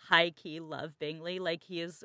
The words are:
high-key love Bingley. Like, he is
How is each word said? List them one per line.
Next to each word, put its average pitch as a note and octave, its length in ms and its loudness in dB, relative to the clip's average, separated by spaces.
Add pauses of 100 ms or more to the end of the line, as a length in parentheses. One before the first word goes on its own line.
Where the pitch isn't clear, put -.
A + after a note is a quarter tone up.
high-key E3 520 4
love D#3 380 -10
Bingley. D#3+ 400 -6
Like, E3+ 260 -4
he F3 180 -6
is E3+ 220 -10